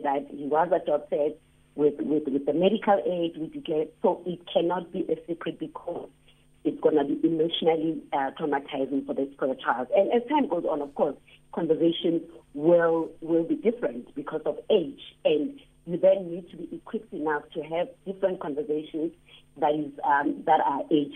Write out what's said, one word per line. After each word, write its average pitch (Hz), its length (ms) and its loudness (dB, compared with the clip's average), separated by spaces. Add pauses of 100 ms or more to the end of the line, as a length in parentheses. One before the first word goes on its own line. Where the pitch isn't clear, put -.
that 139 260 -2
he 147 160 -10
was 156 260 2
adopted 151 600 0 (420)
with, 143 260 4
with, 147 260 0
with 139 180 -2
the 147 80 0
medical 196 500 4
aid, 170 340 -2
we 156 100 -6
declare, 156 380 -4 (180)
so 180 240 2
it 170 120 -6 (140)
cannot 175 380 0
be 190 80 -6 (100)
a 160 60 0 (120)
secret 165 320 -8
because - 500 -10 (540)
it's - 180 -2
gonna 151 220 4
be 147 240 -2
emotionally, 165 720 0 (140)
uh, 135 160 0 (100)
traumatizing 139 640 -2
for 147 100 -6
the, 135 120 -2 (120)
for 147 80 0
the 131 80 -2
child. 127 400 -2
And 202 180 4
as 233 160 4
time 285 180 2
goes 170 180 -2
on, 151 160 0
of 139 120 -8
course, 147 220 0 (380)
conversations 165 680 2 (320)
will, 165 560 4 (120)
will 165 220 2
be 156 120 0
different 175 580 -2
because 147 320 -6
of 147 140 -2 (100)
age, 165 320 0 (240)
and 151 340 0 (280)
you 170 100 -4
then 190 320 4
need 175 220 -10
to 151 60 -18
be - 180 -12
equipped - 380 -10
enough 151 300 -2 (120)
to 165 80 -6
have 165 240 -2 (180)
different 185 360 -2
conversations 151 680 -4 (460)
that 151 160 2
is, 147 180 -4 (140)
um, 147 400 2
that 156 180 6
are 147 280 0
age 147 240 2